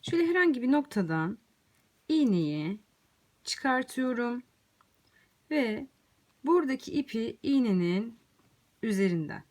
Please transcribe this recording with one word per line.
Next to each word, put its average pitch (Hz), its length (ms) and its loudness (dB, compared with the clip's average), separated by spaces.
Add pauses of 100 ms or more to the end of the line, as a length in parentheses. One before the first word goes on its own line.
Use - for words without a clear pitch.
Şöyle 339 240 0
herhangi 339 360 2
bir 254 100 2
noktadan 190 640 0 (720)
iğneyi 185 720 0 (640)
çıkartıyorum 254 960 -4 (1080)
ve 269 360 -2 (580)
buradaki 294 480 0
ipi 233 500 -4
iğnenin 214 760 2 (640)
üzerinden 185 680 -2